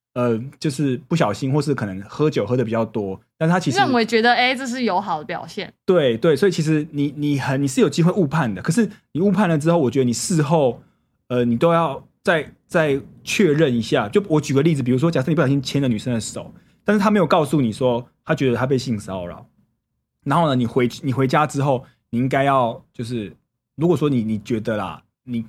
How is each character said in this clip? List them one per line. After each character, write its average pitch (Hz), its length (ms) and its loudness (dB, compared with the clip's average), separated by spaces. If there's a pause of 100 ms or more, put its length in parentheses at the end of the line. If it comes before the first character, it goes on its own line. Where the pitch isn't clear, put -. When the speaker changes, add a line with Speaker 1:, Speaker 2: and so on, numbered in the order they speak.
(160)
Speaker 1:
呃， 120 240 0 (200)
就 160 100 -2
是 135 280 -2 (100)
不 175 80 -2
小 131 160 2
心， 131 220 -4
或 151 80 2
是 139 140 0
可 113 100 -4
能 98 160 -8
喝 147 280 -2
酒 110 160 -2
喝 123 120 0
得 123 80 0
比 107 60 -6
较 113 120 0
多， 101 380 -6 (160)
但 160 100 0
是 170 60 2
他 185 60 2
其 214 100 -2
实 339 80 -2
Speaker 2:
认 339 160 2
为 233 100 2
觉 226 180 2
得， 240 120 4
哎， 247 220 2
这 269 100 -8
是 247 180 -4
友 190 160 0
好 180 200 -4
的 151 60 -12
表 170 200 -10
现。 - 260 -12 (140)
Speaker 1:
对， 143 320 4
对， 156 180 4
所 196 140 2
以 - 20 2
其 175 120 -4
实 151 280 0
你， 143 240 -2
你 147 240 -2
很， 131 220 -2
你 143 60 0
是 135 120 -2
有 196 80 6
机 170 140 0
会 165 100 4
误 170 160 2
判 135 260 -2
的， 90 80 -10
可 160 100 -2
是 214 180 2 (240)
你 151 80 -2
误 202 100 2
判 190 160 2
了 160 100 2
之 156 140 2
后， 170 60 4
我 127 140 2
觉 131 80 2
得 131 60 2
你 120 60 0
事 156 300 0
后， 139 400 0 (480)
呃， 123 160 0
你 120 100 2
都 170 160 4
要 160 320 0 (200)
再， 160 280 0 (140)
再 151 340 0 (240)
确 175 300 2
认 143 200 2
一 117 80 0
下。 110 280 -2
就 208 180 0
我 151 140 2
举 135 120 -4
个 139 100 4
例 170 100 4
子， 135 80 -2
比 123 100 -2
如 127 60 2
说 165 140 0
假 139 100 0
设 131 80 -2
你 156 60 0
不 165 60 2
小 127 60 2
心 139 140 0
牵 139 200 -2
了 135 60 0
女 113 120 0
生 123 140 -4
的 113 60 -2
手， 95 320 -12 (320)
但 214 140 2
是 196 40 2
他 214 100 2
没 208 80 2
有 160 80 2
告 165 180 4
诉 143 160 0
你 113 100 0
说 123 360 -2 (180)
他 160 80 -2
觉 139 160 0
得 117 80 0
他 127 80 0
被 139 120 0
性 117 220 -4
骚 92 280 -10
扰， 80 180 -16 (800)
然 139 120 2
后 165 100 4
呢， 135 80 2
你 123 100 2
回， 123 240 2 (140)
你 127 100 -2
回 135 140 0
家 151 180 2
之 143 160 -4
后， 135 240 0 (240)
你 117 80 -4
应 131 100 0
该 135 160 2
要 131 480 0
就 123 120 -12
是， 110 300 -8 (420)
如 156 120 0
果 180 80 4
说 147 140 0
你， 123 140 0
你 110 160 -2
觉 110 200 -4
得 107 180 -4
啦， 90 260 -8 (220)
你， 117 240 -6